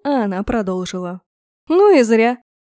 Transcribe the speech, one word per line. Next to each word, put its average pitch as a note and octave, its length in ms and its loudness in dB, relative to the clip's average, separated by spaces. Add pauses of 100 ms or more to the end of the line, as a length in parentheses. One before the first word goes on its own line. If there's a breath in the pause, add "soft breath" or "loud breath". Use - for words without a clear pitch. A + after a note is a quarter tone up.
а C#4 200 -2
она G3 180 -4
продолжила. F#3 800 -6 (460)
«Ну F#4+ 280 4
и C4+ 60 6
зря. A3+ 400 0 (240)